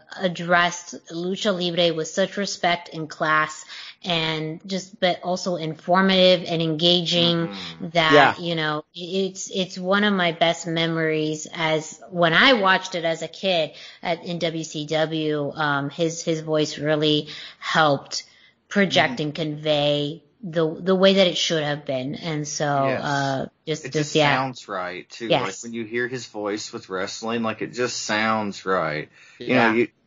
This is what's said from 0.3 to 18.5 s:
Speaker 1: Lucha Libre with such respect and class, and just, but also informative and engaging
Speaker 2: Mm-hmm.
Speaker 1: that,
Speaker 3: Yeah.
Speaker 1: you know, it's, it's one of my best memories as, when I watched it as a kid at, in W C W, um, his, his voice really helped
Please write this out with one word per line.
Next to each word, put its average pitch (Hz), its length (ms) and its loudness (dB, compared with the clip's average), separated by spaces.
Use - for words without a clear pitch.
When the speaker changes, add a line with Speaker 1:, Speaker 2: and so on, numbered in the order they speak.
Speaker 1:
Lucha 185 400 -2
Libre 175 440 0
with 156 120 -4
such 190 300 -2
respect 185 560 -2
and 160 160 -8
class, 156 560 -2
and 160 640 -2
just, 185 320 -6
but 175 240 2
also 180 340 -2
informative 180 880 4
and 165 140 -2
engaging 170 840 2
Speaker 2:
Mm-hmm. 185 460 -10
Speaker 1:
that, 160 200 4
Speaker 3:
Yeah. 135 300 6
Speaker 1:
you 170 120 -2
know, 156 280 -2
it's, 185 560 -6
it's 185 260 -4
one 190 260 2
of 208 100 4
my 175 180 2
best 165 360 0
memories 160 880 0
as, 160 460 -2
when 170 220 4
I 247 200 6
watched 190 420 2
it 165 100 -4
as 165 180 -2
a 160 40 -6
kid 165 440 -2
at, 165 200 -4
in 170 160 -6
W 165 240 -2
C 151 240 -8
W, 156 680 0
um, 143 340 0
his, 160 340 -2
his 160 180 -2
voice 156 380 0
really 151 500 2
helped - 640 2